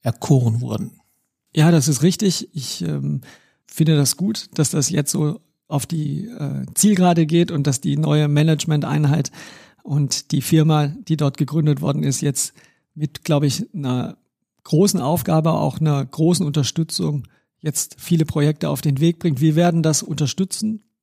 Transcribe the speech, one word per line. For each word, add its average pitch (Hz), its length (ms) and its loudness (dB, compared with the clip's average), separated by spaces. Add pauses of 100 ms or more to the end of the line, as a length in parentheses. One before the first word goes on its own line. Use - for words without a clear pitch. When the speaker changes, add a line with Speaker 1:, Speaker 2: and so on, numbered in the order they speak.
Speaker 1:
erkoren 120 580 2
wurden. 123 400 -6 (560)
Speaker 2:
Ja, 156 140 6
das 156 180 4
ist 131 140 0
richtig. 185 500 0
Ich, 143 300 -10
ähm, 143 400 -4 (420)
finde 160 320 2
das 139 220 0
gut, 202 340 -4
dass 151 180 0
das 151 200 -2
jetzt 147 220 -2
so 151 280 -2 (280)
auf 143 160 -2
die, 151 400 -6
äh, 135 400 -8 (100)
Zielgerade 180 520 4
geht 170 240 2
und 147 160 -2
dass 139 160 -2
die 143 160 -2
neue 151 300 2
Managementeinheit 151 1000 0 (520)
und - 500 -4
die 147 80 0
Firma, 156 460 2
die 160 320 -4
dort 139 180 -2
gegründet 147 460 0
worden 143 200 -2
ist, 139 200 -2
jetzt - 320 -4 (400)
mit, - 300 -8
glaub 147 180 2
ich, 147 320 -2
einer 127 420 -4 (480)
großen 190 360 2
Aufgabe, 160 520 0
auch 147 260 -2
einer 147 260 0
großen 165 400 0
Unterstützung 147 840 -2 (320)
jetzt - 380 -6
viele 160 260 2
Projekte 147 460 0
auf 143 100 -4
den 139 200 0
Weg 165 180 2
bringt. 143 240 -2
Wir 156 140 4
werden 170 260 4
das 156 200 0
unterstützen, 190 800 -4 (180)